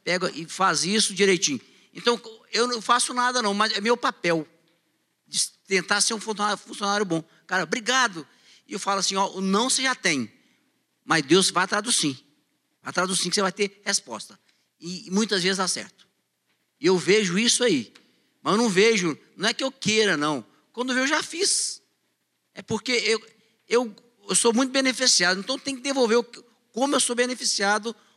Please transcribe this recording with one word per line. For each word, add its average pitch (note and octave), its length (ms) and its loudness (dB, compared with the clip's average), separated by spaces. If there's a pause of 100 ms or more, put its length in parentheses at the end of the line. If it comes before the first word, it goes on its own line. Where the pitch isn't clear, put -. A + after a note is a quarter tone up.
pega F3 320 -2
e D#3+ 100 -10
faz E3 380 0
isso G#3 300 0
direitinho." F3 460 2 (340)
Então, A#3 280 0 (300)
eu A#3 160 0
não A#3+ 140 -4
faço A#3+ 320 0
nada B3 280 0
não, G3+ 120 0
mas G#3 200 0
é G3 80 -4
meu A#3 160 2
papel E3+ 500 -2 (800)
de - 120 -6 (280)
tentar F#3+ 340 0
ser - 120 0
um A3 60 -6
funcionário, G#3 380 -4
funcionário G3+ 480 -4
bom. E3 180 -2 (240)
"Cara, F3+ 160 0
obrigado." G#3+ 640 0 (400)
E G3+ 60 -12
eu G3+ 60 -6
falo G3 200 0
assim, F#3+ 160 -2
"Ó, G3 160 0
o F#3 100 -8
não G3 280 2
você C4 140 0
já C4 120 0
tem, C#3 360 -2 (720)
mas D#3 200 2
Deus F3 260 6
vai F3 140 0
atrás G#3 200 -2
do A#3+ 80 -2
sim. D3 240 0 (640)
Vai C3 100 -10
atrás F3+ 180 0
do F#3+ 60 -2
sim F3 140 -2
que E3+ 60 -4
você G#3 60 2
vai F#3 100 0
ter G3+ 320 -6
resposta." A2+ 560 -6 (400)
E, E3 280 -14
e E3+ 40 -8
muitas G3+ 300 0
vezes F#3 160 0
dá F#3+ 100 -2
certo. - 400 -10 (720)
E D3 60 -4
eu F#3 120 4
vejo F3+ 420 2
isso A#3+ 240 2
aí. D3+ 300 0 (500)
Mas D#3+ 100 0
eu G3+ 40 2
não A#3+ 120 2
vejo, F#3 480 2 (180)
não G3+ 140 -2
é A#3 40 -4
que - 100 -6
eu C4 80 -2
queira, G#3+ 440 0
não. D3 300 -2 (260)
Quando B3+ 200 -6
eu B3 40 -2
vejo, B3+ 100 0
eu D4+ 120 0
já E4 60 -4
fiz. - 580 -4 (720)
É - 80 -16
porque A3+ 300 -6
eu, A3 340 0 (420)
eu, A3+ 280 0 (340)
eu F#3+ 60 0
sou A#3 180 4
muito B3+ 180 2
beneficiado, B3 680 2
então B3 180 -8
tem C#4 180 -8
que B3 60 -16
devolver B3+ 360 2
o A#3+ 60 2
que, - 200 -14 (280)
como C4+ 240 0
eu C4 40 2
sou B3 160 0
beneficiado A3+ 800 -2 (220)